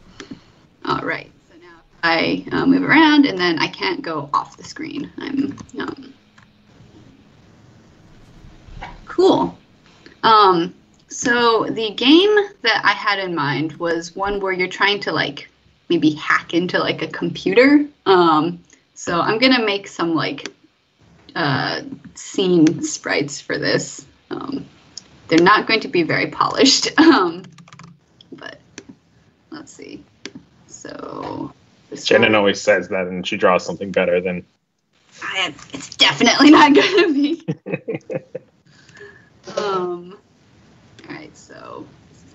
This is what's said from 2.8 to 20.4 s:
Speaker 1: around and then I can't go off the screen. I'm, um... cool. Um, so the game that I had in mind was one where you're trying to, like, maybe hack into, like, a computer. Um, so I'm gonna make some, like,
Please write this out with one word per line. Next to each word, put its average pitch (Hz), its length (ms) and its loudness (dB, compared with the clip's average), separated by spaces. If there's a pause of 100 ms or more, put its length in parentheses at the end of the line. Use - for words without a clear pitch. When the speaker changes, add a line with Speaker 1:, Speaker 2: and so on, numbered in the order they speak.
Speaker 1:
around 302 420 6
and 190 140 -2
then 175 220 0
I 180 80 0
can't 190 340 -6
go 151 320 -8
off - 220 -4
the - 80 -20
screen. - 540 -12
I'm, - 380 -6 (220)
um... - 340 -12 (3000)
cool. - 500 2 (680)
Um, 190 520 4 (340)
so 240 640 0
the 220 220 -4
game 349 420 4 (280)
that 220 220 0
I 202 80 2
had 202 280 -2
in 185 140 -4
mind 143 400 -2
was 170 420 -6
one 196 240 -4
where 190 120 -4
you're 185 160 -2
trying 202 320 0
to, 190 120 -4
like, - 360 -4 (400)
maybe 156 220 4
hack - 440 -4
into, 175 240 0
like, 165 240 -2
a 160 60 -8
computer. 254 800 2 (200)
Um, 175 520 4 (380)
so 175 240 -4
I'm 220 180 -2
gonna 254 260 2
make 202 220 -4
some, 170 280 -4
like, 135 340 -4 (880)